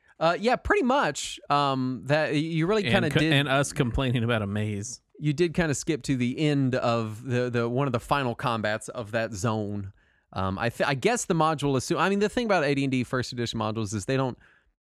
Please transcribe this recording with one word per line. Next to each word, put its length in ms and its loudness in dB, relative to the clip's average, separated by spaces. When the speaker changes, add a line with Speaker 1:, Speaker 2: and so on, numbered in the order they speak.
Speaker 1:
Uh, 180 2
yeah, 160 2
pretty 300 0
much. 560 0
Um, 540 0
that 260 2
y-, 80 0
you 300 0
really 160 2
Speaker 2:
And 80 2
Speaker 1:
kinda 180 4
Speaker 2:
co-, 100 2
Speaker 1:
did 120 4
Speaker 2:
and 160 4
us 240 2
complaining 500 0
about 200 0
a 40 -2
maze. 560 -4
Speaker 1:
you 140 0
did 200 0
kinda 220 0
skip 300 -2
to 120 0
the 220 0
end 380 2
of 480 -2
the, 260 0
the, 180 0
one 200 0
of 40 -2
the 80 0
final 360 0
combats 520 -2
of 220 -10
that 240 -2
zone. 580 -2
Um, 260 -2
I 120 0
th-, 180 -2
I 60 0
guess 320 0
the 80 0
module 420 2
assu-, 220 0
I 100 2
mean, 120 2
the 80 2
thing 180 -2
about 180 4
A 100 2
D 100 0
and 80 0
D 100 2
first 300 -4
edition 260 -4
modules 340 -2
is 140 -4
they 100 0
don't, 220 -2